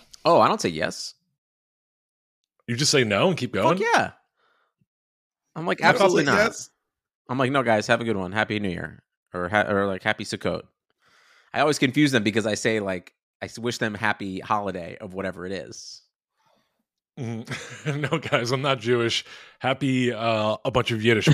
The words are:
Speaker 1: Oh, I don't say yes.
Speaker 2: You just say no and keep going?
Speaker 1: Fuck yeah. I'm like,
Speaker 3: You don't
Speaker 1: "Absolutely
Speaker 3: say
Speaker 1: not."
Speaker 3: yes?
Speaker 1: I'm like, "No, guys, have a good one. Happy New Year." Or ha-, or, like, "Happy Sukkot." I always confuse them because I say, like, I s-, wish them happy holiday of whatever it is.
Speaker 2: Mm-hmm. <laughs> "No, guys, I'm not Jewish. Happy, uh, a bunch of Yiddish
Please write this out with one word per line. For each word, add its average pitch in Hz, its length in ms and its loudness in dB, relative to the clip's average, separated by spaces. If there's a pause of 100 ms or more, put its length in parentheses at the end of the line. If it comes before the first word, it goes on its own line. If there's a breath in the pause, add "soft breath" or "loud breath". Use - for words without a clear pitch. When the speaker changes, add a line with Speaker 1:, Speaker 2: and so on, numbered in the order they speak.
(240)
Speaker 1:
Oh, 151 160 6
I 117 80 6
don't 214 120 0
say - 80 -2
yes. - 460 -6 (1500)
Speaker 2:
You 120 100 -2
just 143 140 0
say 135 140 4
no 110 240 2
and 170 80 0
keep 123 160 -6
going? 127 260 2
Speaker 1:
Fuck 453 160 -2
yeah. 101 160 2 (1400)
I'm 160 120 -8
like, 190 140 -2
Speaker 3:
You - 40 0
don't 185 100 6
Speaker 1:
"Absolutely 175 320 4
Speaker 3:
say 135 60 2
Speaker 1:
not." 104 60 6
Speaker 3:
yes? - 320 0 (580)
Speaker 1:
I'm 127 100 -4
like, 131 120 2
"No, 139 120 2
guys, 110 260 2
have 117 120 2
a 117 40 -6
good 113 120 -2
one. 92 160 -4
Happy 107 280 -2
New 101 100 -4
Year." 82 320 -10 (320)
Or 90 140 -4
ha-, 104 200 2
or, 101 180 2
like, 95 160 -6
"Happy 110 220 -4
Sukkot." 92 380 -4 (920 soft breath)
I 120 80 -2
always 147 180 2
confuse 139 340 4
them 117 100 4
because 107 240 0
I 107 80 0
say, 110 260 0
like, 95 320 -6 (300)
I 98 40 -8
s-, - 120 -14
wish 117 200 -4
them 110 160 -2
happy 98 460 -4
holiday 95 600 -4
of 92 140 -14
whatever 92 320 -6
it 95 60 -8
is. - 500 -12 (1160)
Speaker 2:
Mm-hmm. 131 800 -8
<laughs> 143 120 -4
"No, 165 60 0
guys, 120 340 -2
I'm 135 100 0
not 135 180 0
Jewish. 117 440 0 (340 loud breath)
Happy, 127 540 0
uh, 107 520 0
a 135 60 0
bunch 120 200 0
of 110 120 -2
Yiddish 110 320 4